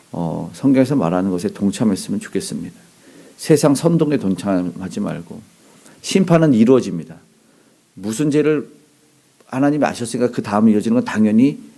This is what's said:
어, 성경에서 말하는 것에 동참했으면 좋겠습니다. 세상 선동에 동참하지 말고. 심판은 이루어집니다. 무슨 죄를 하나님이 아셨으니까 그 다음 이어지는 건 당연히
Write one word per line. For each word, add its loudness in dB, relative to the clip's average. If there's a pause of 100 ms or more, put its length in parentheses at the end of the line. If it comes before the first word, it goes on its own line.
(120)
어, -8
성경에서 0
말하는 0
것에 -4
동참했으면 -2
좋겠습니다. -8 (640)
세상 2
선동에 0
동참하지 -4
말고. -8 (600)
심판은 4
이루어집니다. 2 (800)
무슨 -4
죄를 0 (800)
하나님이 0
아셨으니까 -2
그 -6
다음 2
이어지는 2
건 0
당연히 2 (180)